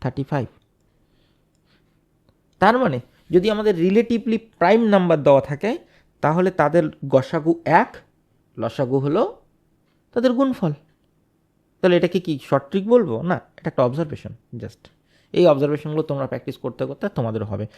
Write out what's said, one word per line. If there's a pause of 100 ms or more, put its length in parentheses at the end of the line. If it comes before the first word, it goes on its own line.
থার্টি
ফাইভ। (2000)
তার
মানে (300)
যদি
আমাদের
রিলেটিভলি
প্রাইম
নাম্বার
দেওয়া
থাকে, (420)
তাহলে
তাদের (180)
গসাগু
এক, (640)
লসাগু
হলো (720)
তাদের
গুণফল। (1080)
তাহলে
এটাকে
কি
শর্ট
ট্রিক
বলবো?
না,
এটা
একটা
অবজারভেশন (240)
just। (440)
এই
অবজারভেশনগুলো
তোমরা
প্র্যাকটিস
করতে
করতে
তোমাদেরও
হবে, (120)